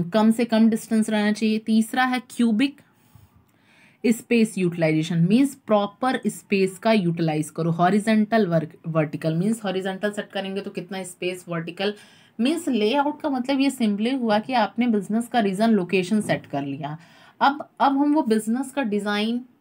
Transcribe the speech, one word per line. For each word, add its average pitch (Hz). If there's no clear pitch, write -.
कम 220
से 233
कम 226
डिस्टेंस 220
रहना 208
चाहिए। 214
तीसरा 220
है 254
क्यूबिक 240
स्पेस 226
यूटिलाइजेशन, 165
मीन्स 226
प्रॉपर 214
स्पेस 190
का 226
यूटिलाइज 165
करो, 165
हॉरिजॉन्टल 208
वर्क-, 165
वर्टिकल, 160
मीन्स 208
हॉरिजॉन्टल 190
सेट 208
करेंगे 196
तो 196
कितना 190
स्पेस, 180
वर्टिकल, 170
मीन्स 311
लेआउट 277
का 311
मतलब 262
ये 277
simply 233
हुआ 220
कि 220
आपने 233
बिजनेस 220
का 247
रीजन 202
लोकेशन 196
सेट 160
कर 139
लिया। 143
अब, 277
अब 269
हम 294
वो 302
बिजनेस 226
का 277
डिजाइन 208